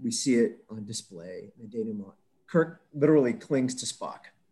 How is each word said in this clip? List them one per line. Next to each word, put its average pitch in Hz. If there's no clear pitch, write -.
we 123
see 123
it 110
on 110
display 92
in 120
the 113
denouement. 104
Kirk 165
literally 143
clings 127
to -
Spock -